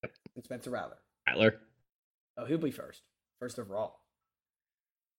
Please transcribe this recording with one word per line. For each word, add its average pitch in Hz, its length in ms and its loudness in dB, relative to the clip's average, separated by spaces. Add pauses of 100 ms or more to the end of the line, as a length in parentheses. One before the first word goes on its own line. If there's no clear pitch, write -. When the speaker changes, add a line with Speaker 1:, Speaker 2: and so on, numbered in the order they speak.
Speaker 1:
Yep. - 100 -10 (220)
Speaker 2:
And 120 100 -14
Spencer 123 260 -10
Rattler. 104 280 -6 (300)
Speaker 1:
Rattler. 95 320 6 (760)
Speaker 2:
Oh, 120 80 -8
he'll 147 140 2
be 160 140 0
first. - 300 -12 (360)
First 123 200 -10
overall. 104 420 -6 (1200)